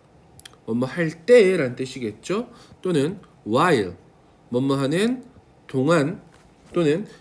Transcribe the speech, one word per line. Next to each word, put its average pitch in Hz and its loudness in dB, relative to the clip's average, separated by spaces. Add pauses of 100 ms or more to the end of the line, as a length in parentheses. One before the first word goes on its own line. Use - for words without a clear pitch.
(640)
뭐뭐 120 -2
할 160 -6
때란 185 6
뜻이겠죠. 135 -8 (320)
또는 147 -2 (260)
while, 120 2 (560)
뭐뭐 135 -2
하는 185 -2 (420)
동안, 147 0 (500)
또는 170 0 (140)